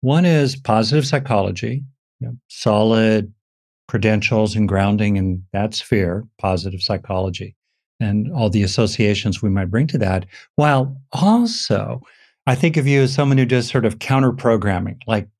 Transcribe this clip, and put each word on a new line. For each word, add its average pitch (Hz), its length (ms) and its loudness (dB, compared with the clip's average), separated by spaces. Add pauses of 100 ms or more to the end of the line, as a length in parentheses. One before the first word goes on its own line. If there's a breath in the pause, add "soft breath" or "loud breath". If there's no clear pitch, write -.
One 151 240 2
is 151 320 2
positive 113 500 2
psychology, 117 800 -2 (360)
you 120 80 -8
know, 120 80 -12 (120)
solid 110 840 2 (540)
credentials 107 680 0
and 107 120 2
grounding 101 480 0
in 92 360 -2
that 107 220 -4
sphere, 98 500 -2 (140)
positive 92 420 -4
psychology, 95 760 -6 (440)
and 107 320 -2
all 120 160 0
the 101 140 0
associations 104 800 0
we 104 80 0
might 95 200 -2
bring 120 180 0
to - 100 -4
that, 95 260 -2 (300 loud breath)
while 135 420 0 (160)
also 170 880 0 (480 soft breath)
I 127 60 4
think 160 220 2
of 139 100 0
you 139 140 4
as 135 120 2
someone 139 260 2
who 131 60 4
does 120 240 0
sort 123 160 0
of 107 140 -2
counter 135 340 2
programming, 101 760 -2
like 107 200 -2 (120)